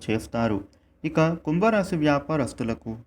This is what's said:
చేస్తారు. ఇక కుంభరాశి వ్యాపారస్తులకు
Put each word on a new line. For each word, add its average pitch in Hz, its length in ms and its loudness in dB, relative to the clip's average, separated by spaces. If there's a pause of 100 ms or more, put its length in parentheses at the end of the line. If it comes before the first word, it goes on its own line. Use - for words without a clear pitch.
చేస్తారు. 113 480 0 (460)
ఇక 160 300 2
కుంభరాశి 185 600 0
వ్యాపారస్తులకు 139 1120 -2